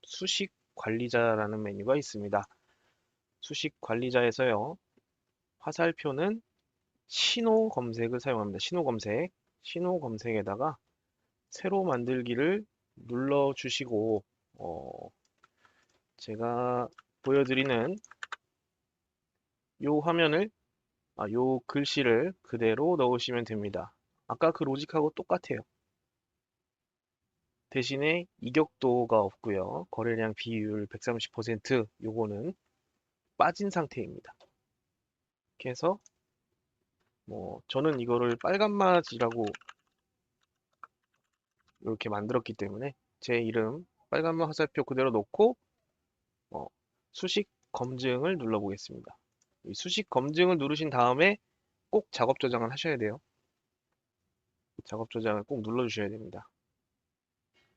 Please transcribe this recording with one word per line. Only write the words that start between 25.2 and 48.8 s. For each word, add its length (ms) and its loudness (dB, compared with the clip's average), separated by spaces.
대신에 560 -2
이격도가 800 2
없고요. 720 -2
거래량 460 -2
비율 500 -4
백삼십 460 -6
퍼센트, 520 -2
요거는 520 -4
빠진 340 2
상태입니다. 600 -4
이렇게 120 -6
해서 280 0
뭐 420 -10
저는 320 2
이거를 420 2
빨간맛이라고 1040 2
이렇게 280 -4
만들었기 460 -2
때문에 400 -8
제 180 0
이름 480 -2
빨간맛 380 0
화살표 360 -2
그대로 260 0
놓고, 460 2
어, 160 -8
수식 360 -2
검증을 640 -2
눌러보겠습니다. 800 -4